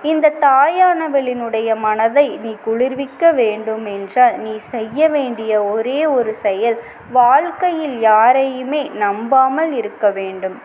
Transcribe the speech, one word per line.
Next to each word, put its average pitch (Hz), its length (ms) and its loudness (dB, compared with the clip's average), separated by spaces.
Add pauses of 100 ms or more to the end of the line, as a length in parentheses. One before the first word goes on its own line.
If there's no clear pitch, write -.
இந்த 311 360 2
தாயானவளினுடைய 277 1400 2
மனதை 220 480 2 (120)
நீ 220 140 -8 (120)
குளிர்விக்க 262 720 0
வேண்டும் 220 520 -2
என்றால் 202 520 0
நீ 214 160 -8 (160)
செய்ய 233 380 -2
வேண்டிய 240 440 -2 (140)
ஒரே 226 420 -2
ஒரு 240 280 0
செயல், 220 420 -2 (340)
வாழ்க்கையில் 302 880 2
யாரையுமே 254 800 2 (160)
நம்பாமல் 262 760 0
இருக்க 208 380 -2
வேண்டும். 190 540 -8